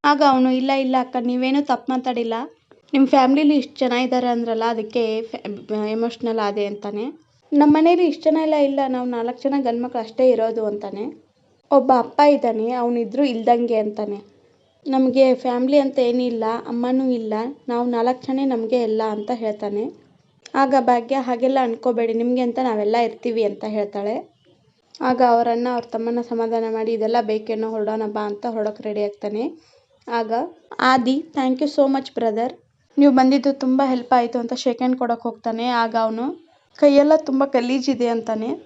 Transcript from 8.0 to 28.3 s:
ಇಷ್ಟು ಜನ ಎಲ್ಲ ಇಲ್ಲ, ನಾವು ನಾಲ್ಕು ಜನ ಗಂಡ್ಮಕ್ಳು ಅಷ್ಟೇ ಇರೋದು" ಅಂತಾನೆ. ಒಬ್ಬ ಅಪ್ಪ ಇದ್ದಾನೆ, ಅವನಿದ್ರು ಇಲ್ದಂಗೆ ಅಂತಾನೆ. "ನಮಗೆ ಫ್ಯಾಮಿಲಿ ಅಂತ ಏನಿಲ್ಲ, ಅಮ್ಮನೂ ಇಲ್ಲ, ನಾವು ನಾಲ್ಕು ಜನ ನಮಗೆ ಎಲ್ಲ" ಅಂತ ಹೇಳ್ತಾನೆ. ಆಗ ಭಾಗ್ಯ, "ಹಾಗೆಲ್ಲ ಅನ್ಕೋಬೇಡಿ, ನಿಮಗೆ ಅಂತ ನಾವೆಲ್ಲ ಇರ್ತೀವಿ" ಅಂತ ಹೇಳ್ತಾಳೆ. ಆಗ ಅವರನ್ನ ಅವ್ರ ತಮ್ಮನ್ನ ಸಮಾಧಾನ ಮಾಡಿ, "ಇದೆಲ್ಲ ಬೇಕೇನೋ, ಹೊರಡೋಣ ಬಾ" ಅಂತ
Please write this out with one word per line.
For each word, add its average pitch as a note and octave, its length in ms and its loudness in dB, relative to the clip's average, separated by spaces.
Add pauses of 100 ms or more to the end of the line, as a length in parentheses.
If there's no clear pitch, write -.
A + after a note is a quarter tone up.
ಇಷ್ಟು D4 180 -2
ಜನ D#4 180 4
ಎಲ್ಲ D#4 140 0
ಇಲ್ಲ, C#4 320 2
ನಾವು B3+ 220 -4
ನಾಲ್ಕು A#3+ 340 -6
ಜನ C#4 160 0
ಗಂಡ್ಮಕ್ಳು A#3+ 420 -4
ಅಷ್ಟೇ B3+ 280 2
ಇರೋದು" A3 360 0
ಅಂತಾನೆ. G#3 380 -6 (680)
ಒಬ್ಬ C4+ 260 4
ಅಪ್ಪ A#3 320 0
ಇದ್ದಾನೆ, A#3+ 420 2
ಅವನಿದ್ರು A#3+ 520 -2
ಇಲ್ದಂಗೆ A#3+ 540 2
ಅಂತಾನೆ. G#3 400 -4 (680)
"ನಮಗೆ C4 500 4
ಫ್ಯಾಮಿಲಿ B3+ 440 2
ಅಂತ C4+ 200 0
ಏನಿಲ್ಲ, A#3+ 440 0 (240)
ಅಮ್ಮನೂ B3+ 420 -2
ಇಲ್ಲ, A3 240 -2 (340)
ನಾವು A#3+ 220 -2
ನಾಲ್ಕು A#3+ 380 -2
ಜನ C4 180 -2
ನಮಗೆ A#3+ 360 0
ಎಲ್ಲ" A3 280 0
ಅಂತ G#3 240 -6
ಹೇಳ್ತಾನೆ. G#3 500 -6 (720)
ಆಗ C4+ 240 2
ಭಾಗ್ಯ, A#3+ 360 0
"ಹಾಗೆಲ್ಲ B3+ 460 0
ಅನ್ಕೋಬೇಡಿ, A#3 520 -2
ನಿಮಗೆ B3 280 0
ಅಂತ A#3+ 220 -2
ನಾವೆಲ್ಲ G#3+ 320 0
ಇರ್ತೀವಿ" A#3 480 -2
ಅಂತ G3+ 240 -4
ಹೇಳ್ತಾಳೆ. G#3 480 -4 (840)
ಆಗ B3+ 260 0
ಅವರನ್ನ A#3+ 460 2
ಅವ್ರ A#3+ 100 -4
ತಮ್ಮನ್ನ A#3+ 380 -4
ಸಮಾಧಾನ A3+ 500 -2
ಮಾಡಿ, A3 220 -2
"ಇದೆಲ್ಲ A3+ 280 0
ಬೇಕೇನೋ, A3 480 -4
ಹೊರಡೋಣ A3 360 -4
ಬಾ" G#3 160 -6
ಅಂತ G#3 240 -6